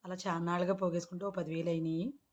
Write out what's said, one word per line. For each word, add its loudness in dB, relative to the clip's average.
అలా -6
చాన్నాళ్ళుగా 2
పోగేసుకుంటే -2
ఓ 0
పదివేలు -2
అయినాయి. 0